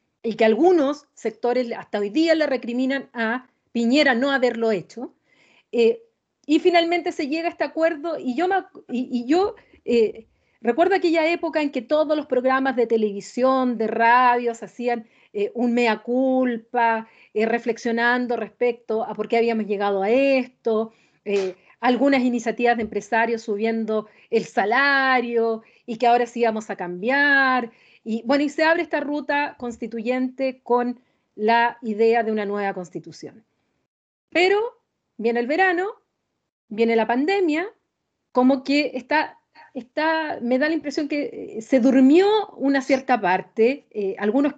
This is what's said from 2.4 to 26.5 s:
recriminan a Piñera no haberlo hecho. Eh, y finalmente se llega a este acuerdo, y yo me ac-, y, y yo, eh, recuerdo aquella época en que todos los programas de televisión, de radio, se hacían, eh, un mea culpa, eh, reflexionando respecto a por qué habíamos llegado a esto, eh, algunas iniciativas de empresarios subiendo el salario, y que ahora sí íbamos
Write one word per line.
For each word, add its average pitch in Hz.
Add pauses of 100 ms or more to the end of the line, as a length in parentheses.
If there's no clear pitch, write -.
recriminan 262
a 233 (240)
Piñera 247
no 262
haberlo 233
hecho. 220 (580)
Eh, 233 (440)
y 302
finalmente 339
se 302
llega 330
a -
este 339
acuerdo, 320
y 247
yo 330
me 381
ac-, 370
y, 254
y 240
yo, 359 (280)
eh, 226 (360)
recuerdo 320
aquella 330
época 339
en 294
que 262
todos 302
los 294
programas 262
de 240
televisión, 233
de 220
radio, 240
se 226
hacían, 240 (280)
eh, 208
un 240
mea 233
culpa, 240 (280)
eh, 214
reflexionando 233
respecto 226
a 214
por 208
qué 233
habíamos 233
llegado 202
a 196
esto, 247 (320)
eh, 196 (260)
algunas 254
iniciativas 240
de 233
empresarios 226
subiendo 220 (220)
el 220
salario, 240 (240)
y 233
que 240
ahora 240
sí 240
íbamos 220